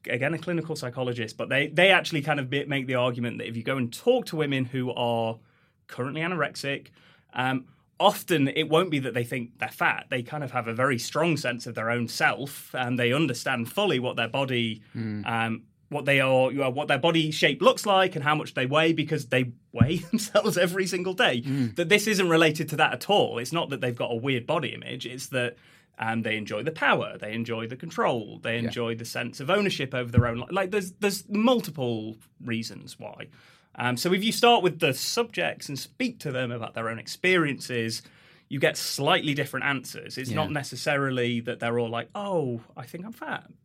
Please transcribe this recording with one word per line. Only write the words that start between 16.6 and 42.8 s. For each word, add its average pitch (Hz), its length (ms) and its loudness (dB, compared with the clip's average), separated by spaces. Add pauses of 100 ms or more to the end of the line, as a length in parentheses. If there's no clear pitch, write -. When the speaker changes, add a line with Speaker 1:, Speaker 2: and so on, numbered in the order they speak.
Speaker 1:
what 147 180 -4
their 143 100 4
body 165 320 4
shape 151 320 2
looks 233 240 6
like 190 300 4
and 139 80 -4
how 151 100 4
much - 200 -2
they 131 120 2
weigh, 156 260 4
because 151 340 0
they 127 260 2 (200)
weigh 143 240 2
<laughs> - 140 -8
themselves 208 480 2
every 185 280 2
single 185 280 -2
day. 139 280 2
Speaker 2:
Mm. 131 340 0
Speaker 1:
That 170 120 0
this 208 200 6
isn't 196 200 4
related 160 420 4
to 151 60 -4
that 156 160 4
at - 160 -6
all. 147 300 4
It's 123 140 -6
not 160 180 -2
that 135 100 -4
they've 123 160 -2
got 113 140 -4
a 117 60 -2
weird 120 300 -2
body 147 280 0
image. 123 320 -10
It's 127 220 -10
that, 123 280 -2 (420)
um, 113 240 -2
they 110 140 0
enjoy 107 280 -4
the 156 80 -2
power, 147 440 0
they 107 160 -8
enjoy 113 360 -4
the 127 80 -10
control, 127 680 -2
they 120 160 -2
Speaker 2:
Yeah. 117 60 -2
Speaker 1:
enjoy 117 320 -4
the 117 80 -12
sense 120 360 -8
of 135 80 -6
ownership 170 460 0
over 123 160 -4
their 120 160 6
own 117 140 -2
li-, 127 100 -8
like, 185 220 -2
there's, 196 180 -2 (100)
there's 202 280 0
multiple 139 880 0 (280)
reasons 113 540 -8
why. 110 300 -14 (480)
Um, 123 200 0
so 175 160 0
if 196 120 2
you 220 80 2
start 233 320 6
with 165 160 2
the 147 120 4
subjects - 760 -4
and 139 100 -8
speak 240 420 -6
to 147 120 -6
them 127 180 -4
about 113 240 -8
their 113 140 -4
own 113 100 -6
experiences, 131 1040 0 (460)
you 139 100 -6
get - 180 4
slightly 147 580 0
different 135 320 -4
answers. - 520 -6
It's 131 120 -8
Speaker 2:
Yeah. - 60 -2
Speaker 1:
not 156 140 0
necessarily 135 880 -2
that 120 200 -8
they're 120 180 0
all 117 120 -2
like, 117 240 -6
"Oh, 160 480 -2 (140)
I - 100 -12